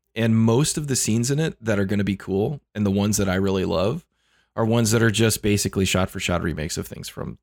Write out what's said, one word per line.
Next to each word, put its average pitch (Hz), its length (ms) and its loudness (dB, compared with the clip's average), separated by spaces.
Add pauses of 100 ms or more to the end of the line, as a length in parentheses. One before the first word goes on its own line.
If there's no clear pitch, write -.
(160)
and 113 200 2
most 113 400 4
of 151 120 -6
the 131 80 -2
scenes 117 340 0
in 139 100 0
it 160 240 -4
that 110 140 0
are 98 80 2
gonna 101 180 0
be 98 120 0
cool 107 440 -2 (140)
and 104 140 0
the 98 40 2
ones 101 260 0
that 98 120 0
I 90 60 2
really 95 300 0
love 92 380 -2 (520)
are 113 100 0
ones 113 280 2
that 113 100 4
are 113 80 4
just 110 320 2
basically 98 420 0
shot 92 240 0
for 98 100 -12
shot 87 220 -2
remakes 80 340 -4
of 92 120 -8
things - 200 -14
from - 360 -12